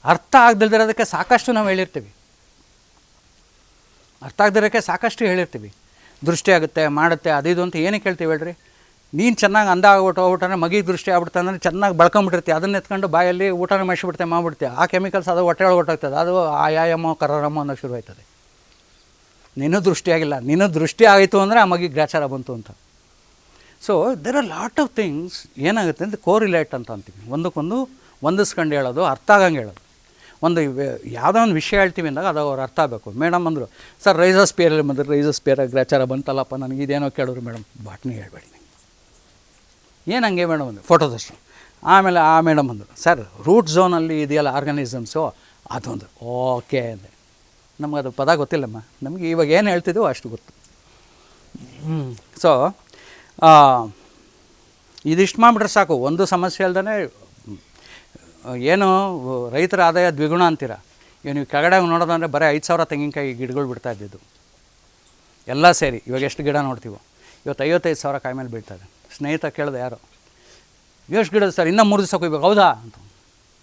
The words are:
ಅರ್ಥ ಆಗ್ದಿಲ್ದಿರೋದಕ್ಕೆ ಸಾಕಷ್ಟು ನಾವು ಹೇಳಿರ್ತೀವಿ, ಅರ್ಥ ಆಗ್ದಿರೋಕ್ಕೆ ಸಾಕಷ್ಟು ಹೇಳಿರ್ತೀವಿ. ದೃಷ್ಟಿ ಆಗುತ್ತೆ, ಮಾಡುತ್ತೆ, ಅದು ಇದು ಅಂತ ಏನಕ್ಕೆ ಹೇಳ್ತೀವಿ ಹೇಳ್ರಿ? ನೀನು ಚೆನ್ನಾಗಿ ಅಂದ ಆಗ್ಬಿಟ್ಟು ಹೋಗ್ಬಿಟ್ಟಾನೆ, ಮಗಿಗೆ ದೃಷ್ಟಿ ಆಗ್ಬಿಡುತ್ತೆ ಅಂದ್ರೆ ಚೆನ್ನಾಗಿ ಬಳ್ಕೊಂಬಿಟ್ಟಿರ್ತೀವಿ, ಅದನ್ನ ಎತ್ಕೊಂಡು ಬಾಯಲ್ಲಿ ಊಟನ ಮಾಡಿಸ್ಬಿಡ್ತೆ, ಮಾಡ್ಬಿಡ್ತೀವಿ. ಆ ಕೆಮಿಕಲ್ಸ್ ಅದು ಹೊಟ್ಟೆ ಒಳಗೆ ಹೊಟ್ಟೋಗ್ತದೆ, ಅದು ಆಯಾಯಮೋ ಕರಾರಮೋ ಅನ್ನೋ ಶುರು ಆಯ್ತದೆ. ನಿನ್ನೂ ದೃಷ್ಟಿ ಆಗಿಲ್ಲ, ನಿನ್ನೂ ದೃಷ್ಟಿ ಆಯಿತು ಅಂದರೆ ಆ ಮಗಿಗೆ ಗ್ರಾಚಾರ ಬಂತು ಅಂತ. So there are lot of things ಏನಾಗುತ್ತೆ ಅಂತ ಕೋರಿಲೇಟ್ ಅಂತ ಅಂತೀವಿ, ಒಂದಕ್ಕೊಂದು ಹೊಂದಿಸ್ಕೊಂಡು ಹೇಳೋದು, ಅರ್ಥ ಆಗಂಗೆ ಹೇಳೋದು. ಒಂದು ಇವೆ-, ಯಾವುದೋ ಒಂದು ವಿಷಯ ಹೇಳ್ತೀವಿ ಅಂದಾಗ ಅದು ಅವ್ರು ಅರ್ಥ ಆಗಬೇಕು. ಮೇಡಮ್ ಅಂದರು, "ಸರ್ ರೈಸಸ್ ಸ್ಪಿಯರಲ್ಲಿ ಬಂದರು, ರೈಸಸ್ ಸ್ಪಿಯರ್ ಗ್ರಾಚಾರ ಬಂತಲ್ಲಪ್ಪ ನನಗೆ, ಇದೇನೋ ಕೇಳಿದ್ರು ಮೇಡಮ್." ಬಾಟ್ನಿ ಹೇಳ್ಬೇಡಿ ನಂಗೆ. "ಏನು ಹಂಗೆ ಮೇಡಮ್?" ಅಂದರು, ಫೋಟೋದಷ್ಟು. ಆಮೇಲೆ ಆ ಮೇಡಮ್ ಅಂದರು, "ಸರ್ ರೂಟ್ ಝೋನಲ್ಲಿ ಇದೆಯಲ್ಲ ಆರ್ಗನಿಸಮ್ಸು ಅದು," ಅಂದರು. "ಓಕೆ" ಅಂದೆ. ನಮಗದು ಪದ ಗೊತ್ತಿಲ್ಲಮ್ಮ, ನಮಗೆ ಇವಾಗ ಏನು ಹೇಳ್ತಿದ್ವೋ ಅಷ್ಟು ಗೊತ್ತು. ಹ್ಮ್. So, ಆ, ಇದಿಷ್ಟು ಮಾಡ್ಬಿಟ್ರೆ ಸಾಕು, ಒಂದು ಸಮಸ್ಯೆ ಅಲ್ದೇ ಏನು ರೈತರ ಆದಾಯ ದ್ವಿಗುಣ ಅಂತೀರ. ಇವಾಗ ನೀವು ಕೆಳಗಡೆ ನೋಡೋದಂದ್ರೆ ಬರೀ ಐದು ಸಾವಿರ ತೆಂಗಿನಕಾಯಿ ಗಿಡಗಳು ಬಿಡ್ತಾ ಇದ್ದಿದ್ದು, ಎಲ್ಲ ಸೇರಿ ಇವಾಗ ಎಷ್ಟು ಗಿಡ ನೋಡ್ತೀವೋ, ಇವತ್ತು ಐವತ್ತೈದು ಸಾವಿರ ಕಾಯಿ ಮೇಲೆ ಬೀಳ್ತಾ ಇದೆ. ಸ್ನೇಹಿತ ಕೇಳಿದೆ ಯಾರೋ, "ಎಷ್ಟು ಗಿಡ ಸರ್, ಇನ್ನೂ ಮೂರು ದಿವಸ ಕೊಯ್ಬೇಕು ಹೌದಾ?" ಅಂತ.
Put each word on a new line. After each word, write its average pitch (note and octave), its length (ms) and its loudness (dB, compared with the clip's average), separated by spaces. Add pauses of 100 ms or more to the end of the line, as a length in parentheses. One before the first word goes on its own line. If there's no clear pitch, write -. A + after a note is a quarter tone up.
ಅರ್ಥ F3+ 340 0
ಆಗ್ದಿಲ್ದಿರೋದಕ್ಕೆ A3 640 4
ಸಾಕಷ್ಟು A3 480 0
ನಾವು G#3+ 160 0
ಹೇಳಿರ್ತೀವಿ, F#3 460 -6 (2000)
ಅರ್ಥ C#3 180 -12
ಆಗ್ದಿರೋಕ್ಕೆ G#3 400 2
ಸಾಕಷ್ಟು G#3+ 440 -4
ಹೇಳಿರ್ತೀವಿ. E3 480 -4 (540)
ದೃಷ್ಟಿ E3+ 260 0
ಆಗುತ್ತೆ, D#3+ 340 0
ಮಾಡುತ್ತೆ, D#3 440 0
ಅದು D3 180 0
ಇದು F3+ 140 0
ಅಂತ F3+ 140 -6
ಏನಕ್ಕೆ G3 320 -2
ಹೇಳ್ತೀವಿ E3+ 220 -4
ಹೇಳ್ರಿ? D#3+ 280 -6 (560)
ನೀನು A3 220 0
ಚೆನ್ನಾಗಿ G#3 340 2
ಅಂದ F#3 140 2
ಆಗ್ಬಿಟ್ಟು F#3+ 380 6
ಹೋಗ್ಬಿಟ್ಟಾನೆ, F3+ 320 0
ಮಗಿಗೆ F3 320 0
ದೃಷ್ಟಿ F#3 240 -4
ಆಗ್ಬಿಡುತ್ತೆ F3 300 0
ಅಂದ್ರೆ F#3 180 -4
ಚೆನ್ನಾಗಿ G3+ 380 0
ಬಳ್ಕೊಂಬಿಟ್ಟಿರ್ತೀವಿ, E3+ 600 2
ಅದನ್ನ G3 200 -2
ಎತ್ಕೊಂಡು F#3+ 320 -6
ಬಾಯಲ್ಲಿ F3+ 420 0
ಊಟನ F#3 320 -2
ಮಾಡಿಸ್ಬಿಡ್ತೆ, F3+ 420 -4
ಮಾಡ್ಬಿಡ್ತೀವಿ. E3 460 -4
ಆ D#3 160 0
ಕೆಮಿಕಲ್ಸ್ F#3 420 -4
ಅದು F3+ 140 0
ಹೊಟ್ಟೆ F3 220 0
ಒಳಗೆ F#3 100 4
ಹೊಟ್ಟೋಗ್ತದೆ, D#3 460 -2
ಅದು F3+ 240 0
ಆಯಾಯಮೋ D#3+ 680 0
ಕರಾರಮೋ D3 460 -2
ಅನ್ನೋ C#3+ 140 -6
ಶುರು B2 200 -10
ಆಯ್ತದೆ. - 320 -16 (1300)
ನಿನ್ನೂ D#3+ 240 0
ದೃಷ್ಟಿ F3 300 0
ಆಗಿಲ್ಲ, D#3 280 0
ನಿನ್ನೂ D#3 300 0
ದೃಷ್ಟಿ D#3+ 360 2
ಆಯಿತು G3 360 6
ಅಂದರೆ G#3+ 200 4
ಆ G#3 40 6
ಮಗಿಗೆ F3 280 -2
ಗ್ರಾಚಾರ D3 340 -2
ಬಂತು C3 280 -8
ಅಂತ. A2 160 -14 (1160)
So G#3+ 60 -2 (220)
there G3+ 220 -6
are B3 120 0
lot A#3 380 -4
of - 100 -10
things F3 360 -6 (260)
ಏನಾಗುತ್ತೆ F3 460 -2
ಅಂತ G#3 100 -6
ಕೋರಿಲೇಟ್ F#3 600 0
ಅಂತ A#2+ 160 -10
ಅಂತೀವಿ, G2+ 400 -16
ಒಂದಕ್ಕೊಂದು E3+ 540 -4 (360)
ಹೊಂದಿಸ್ಕೊಂಡು E3 540 -2
ಹೇಳೋದು, C#3 300 -2
ಅರ್ಥ C#3 260 -2
ಆಗಂಗೆ F#3 280 6
ಹೇಳೋದು. - 340 -14 (500)
ಒಂದು E3+ 180 0
ಇವೆ-, C3+ 440 -4
ಯಾವುದೋ C3+ 380 0
ಒಂದು G#3+ 120 2
ವಿಷಯ D#3 240 -2
ಹೇಳ್ತೀವಿ F3+ 300 0
ಅಂದಾಗ D3+ 180 -4
ಅದು D#3 120 -2
ಅವ್ರು C#3 240 -2
ಅರ್ಥ B2+ 180 -6
ಆಗಬೇಕು. A#2 300 -4
ಮೇಡಮ್ E3+ 360 -2
ಅಂದರು, D3 260 -6 (320)
"ಸರ್ F3+ 140 4
ರೈಸಸ್ F#3 320 6
ಸ್ಪಿಯರಲ್ಲಿ D#3 320 2
ಬಂದರು, C#3 280 -2
ರೈಸಸ್ D3 260 0
ಸ್ಪಿಯರ್ C3+ 300 0
ಗ್ರಾಚಾರ C3 380 0
ಬಂತಲ್ಲಪ್ಪ C3+ 500 -6
ನನಗೆ, C3+ 280 -8
ಇದೇನೋ C#3+ 280 -4
ಕೇಳಿದ್ರು B2+ 300 -6
ಮೇಡಮ್." A#2 240 -14 (200)
ಬಾಟ್ನಿ G#2 300 -12
ಹೇಳ್ಬೇಡಿ - 320 -18
ನಂಗೆ. - 1700 -16
"ಏನು A#3+ 100 -2
ಹಂಗೆ F3 180 -2
ಮೇಡಮ್?" D3+ 240 -4
ಅಂದರು, G#2 140 -16
ಫೋಟೋದಷ್ಟು. D3 520 0 (500)
ಆಮೇಲೆ F#3 360 4
ಆ D#3+ 200 6
ಮೇಡಮ್ D3+ 300 2
ಅಂದರು, G#2+ 320 -16
"ಸರ್ E3 180 2 (240)
ರೂಟ್ F3+ 240 4
ಝೋನಲ್ಲಿ D#3+ 540 0
ಇದೆಯಲ್ಲ D3 260 -2
ಆರ್ಗನಿಸಮ್ಸು C#3 840 -6 (360)
ಅದು," B2 220 -10
ಅಂದರು. G#2+ 340 -14
"ಓಕೆ" B2+ 540 -4
ಅಂದೆ. A2 300 -12 (720)
ನಮಗದು D3 300 -6
ಪದ C#3 240 0
ಗೊತ್ತಿಲ್ಲಮ್ಮ, C3 480 -4 (200)
ನಮಗೆ E3 280 -8
ಇವಾಗ E3 180 0
ಏನು G3 220 2
ಹೇಳ್ತಿದ್ವೋ F3 340 -2
ಅಷ್ಟು B2+ 240 -6
ಗೊತ್ತು. - 260 -18 (1300)
ಹ್ಮ್. D3 320 -8 (200)
So, D#3 380 2 (680)
ಆ, D#3+ 60 8 (1600)
ಇದಿಷ್ಟು F3+ 340 0
ಮಾಡ್ಬಿಟ್ರೆ A3+ 280 6
ಸಾಕು, F3 260 2
ಒಂದು D3+ 320 0
ಸಮಸ್ಯೆ F#3 400 -2
ಅಲ್ದೇ F#3+ 460 -4 (1400)
ಏನು D#3+ 920 0
ರೈತರ F3+ 320 0
ಆದಾಯ F3 280 4
ದ್ವಿಗುಣ D#3 340 -2
ಅಂತೀರ. D3 260 -2
ಇವಾಗ - 640 -16
ನೀವು C#3+ 120 -6
ಕೆಳಗಡೆ F3 400 2
ನೋಡೋದಂದ್ರೆ E3 440 -2
ಬರೀ D3 200 0
ಐದು D3+ 160 -4
ಸಾವಿರ E3+ 180 0
ತೆಂಗಿನಕಾಯಿ C#3+ 500 -6
ಗಿಡಗಳು C3 340 -6
ಬಿಡ್ತಾ B2 220 -10
ಇದ್ದಿದ್ದು, G2+ 280 -14 (1300)
ಎಲ್ಲ D3+ 240 4
ಸೇರಿ B2+ 340 -2
ಇವಾಗ B2+ 160 -4
ಎಷ್ಟು D3 200 -6
ಗಿಡ C#3+ 140 -2
ನೋಡ್ತೀವೋ, B2 440 -6 (460)
ಇವತ್ತು C#3 180 -6
ಐವತ್ತೈದು E3 320 0
ಸಾವಿರ C#3 220 -6
ಕಾಯಿ B2+ 180 -8
ಮೇಲೆ C3 120 -12
ಬೀಳ್ತಾ A2 260 -14
ಇದೆ. F#2 160 -20 (260)
ಸ್ನೇಹಿತ D#3 300 -6
ಕೇಳಿದೆ C#3+ 320 -6
ಯಾರೋ, B2 200 -8 (1200)
"ಎಷ್ಟು F3 120 -2
ಗಿಡ G3+ 120 2
ಸರ್, E3+ 240 0
ಇನ್ನೂ G#3+ 160 4
ಮೂರು G3+ 180 2
ದಿವಸ F#3 120 -4
ಕೊಯ್ಬೇಕು D#3 280 -2
ಹೌದಾ?" F#3 300 4
ಅಂತ. A2+ 220 -10 (680)